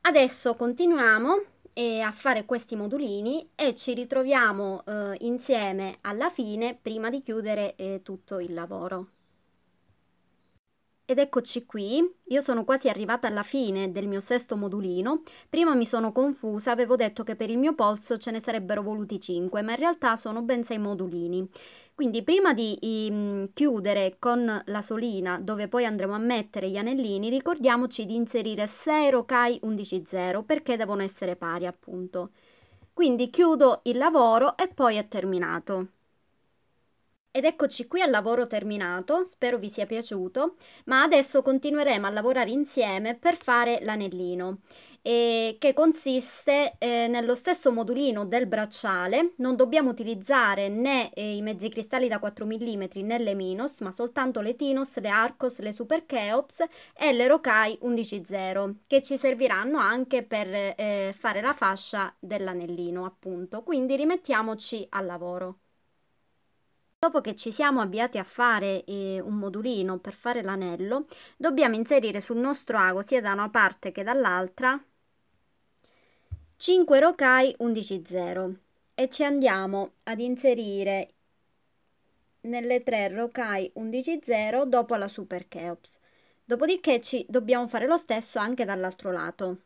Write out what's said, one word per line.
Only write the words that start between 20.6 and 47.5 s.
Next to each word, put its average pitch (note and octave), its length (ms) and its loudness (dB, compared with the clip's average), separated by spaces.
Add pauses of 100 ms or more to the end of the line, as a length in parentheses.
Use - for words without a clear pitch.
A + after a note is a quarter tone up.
sei A3+ 140 -6
modulini. F#3 680 -4 (460)
Quindi A3+ 300 -2
prima F4+ 300 4
di, G#3+ 280 -2
ehm, G#3 680 -2
chiudere G3+ 680 0
con A#3+ 460 0
la G#3 180 -4
solina G3+ 560 -4
dove G3+ 300 -4
poi A#3+ 160 0
andremo G3+ 300 -2
a G#3+ 40 -4
mettere G#3+ 500 -2
gli F#3+ 80 -4
anellini, A3 520 -2
ricordiamoci B3+ 760 0
di G#3 120 -4
inserire A3 500 -2
sei D4+ 440 2
rocaille A#3+ 520 2
undici G3+ 420 -4
zero F#3 380 -2
perché D4+ 340 0
devono G3+ 260 -2
essere G3 340 -4
pari F3 300 -4
appunto. F3+ 640 -8 (640)
Quindi B3 380 2
chiudo D4 540 6
il A#3+ 120 0
lavoro C4 600 4
e F#4 100 0
poi B3 300 2
è G#3 100 -4
terminato. F#3 840 -4 (1500)
Ed C4+ 80 0
eccoci D4+ 420 0
qui F4+ 140 -2
al F4 80 4
lavoro A#3 380 2
terminato, G#3 800 -2
spero A#3+ 320 -2
vi G3+ 100 -6
sia G#3 160 -4
piaciuto, A3+ 720 -4 (320)
ma C4 160 4
adesso C#4+ 400 6
continueremo C4+ 640 2
a G3 40 0
lavorare A3+ 380 0
insieme A3+ 680 0
per E4 220 2
fare A#3+ 460 2
l'anellino, F#3 800 -4 (420)
eh, A3+ 580 2
che C4+ 140 4
consiste, C#4+ 1040 2
eh, A#3 300 0
nello A#3+ 260 0
stesso E4 360 2